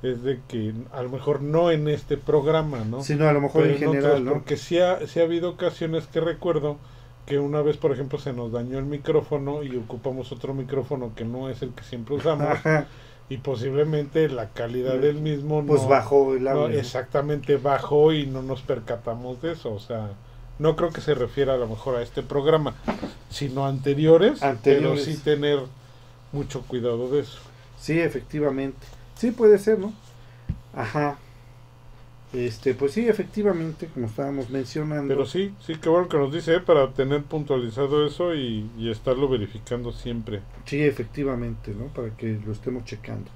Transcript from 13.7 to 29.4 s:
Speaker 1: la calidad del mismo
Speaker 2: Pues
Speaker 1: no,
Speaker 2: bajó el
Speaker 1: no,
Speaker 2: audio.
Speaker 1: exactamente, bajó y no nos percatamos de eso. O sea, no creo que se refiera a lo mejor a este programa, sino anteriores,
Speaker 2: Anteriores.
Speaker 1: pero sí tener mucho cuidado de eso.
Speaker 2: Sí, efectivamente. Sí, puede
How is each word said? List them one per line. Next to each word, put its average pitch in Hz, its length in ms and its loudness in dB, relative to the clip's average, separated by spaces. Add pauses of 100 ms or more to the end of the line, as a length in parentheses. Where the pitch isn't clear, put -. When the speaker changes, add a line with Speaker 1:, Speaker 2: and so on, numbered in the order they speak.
Speaker 1:
la 117 220 -4
calidad 127 480 -2
del 147 180 4
mismo 151 480 -2
Speaker 2:
Pues 143 180 4
Speaker 1:
no, 131 60 0
Speaker 2:
bajó 135 460 6
el 127 100 0
Speaker 1:
no, 135 60 2
Speaker 2:
audio. 147 280 2
Speaker 1:
exactamente, 143 800 0
bajó 143 560 4
y 147 140 0
no 131 160 -6
nos 131 200 -4
percatamos 120 800 -6
de 165 120 -4
eso. 135 200 -6
O 101 60 -8
sea, 107 320 -8 (480)
no 156 180 4
creo 170 140 0
que - 100 -10
se 147 140 2
refiera 131 400 0
a 131 40 0
lo 120 100 -2
mejor 110 280 -4
a 120 60 -2
este 135 200 -6
programa, 143 520 2 (560)
sino 139 360 -4
anteriores, 156 760 6
Speaker 2:
Anteriores. 143 640 4
Speaker 1:
pero 151 120 -4
sí 143 60 -10
tener 147 380 2 (720)
mucho 139 300 -6
cuidado 120 460 -2
de 143 120 2
eso. - 180 -10 (400)
Speaker 2:
Sí, 160 220 0
efectivamente. 135 840 -2 (300)
Sí, 233 160 0
puede 214 280 8